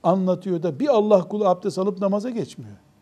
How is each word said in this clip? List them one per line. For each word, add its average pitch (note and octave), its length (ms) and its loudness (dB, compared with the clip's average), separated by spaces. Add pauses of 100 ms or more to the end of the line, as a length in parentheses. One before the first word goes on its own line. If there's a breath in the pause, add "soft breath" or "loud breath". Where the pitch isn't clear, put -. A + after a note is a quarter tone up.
anlatıyor F3+ 600 0
da D#3 160 -4
bir D4 80 -2
Allah G#3 400 4
kulu G#3 200 -2
abdest F#3 320 0
alıp F#3+ 220 -2
namaza G3+ 280 -2
geçmiyor? C3 460 -10 (260)